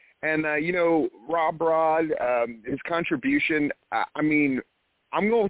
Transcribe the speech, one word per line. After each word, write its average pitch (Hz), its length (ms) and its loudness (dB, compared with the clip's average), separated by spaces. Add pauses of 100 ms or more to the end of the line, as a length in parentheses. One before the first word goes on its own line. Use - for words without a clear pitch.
(220)
And, 156 240 -2
uh, 151 100 -2
you 165 160 -2
know, 165 360 2 (200)
Rob 160 320 0
Rod, 160 460 2 (140)
um, 120 460 0
his 135 200 -4
contribution, 147 840 0 (220)
uh, 107 120 0 (120)
I 147 60 -2
mean, 147 380 0 (520)
I'm 180 180 0
gonna 226 200 2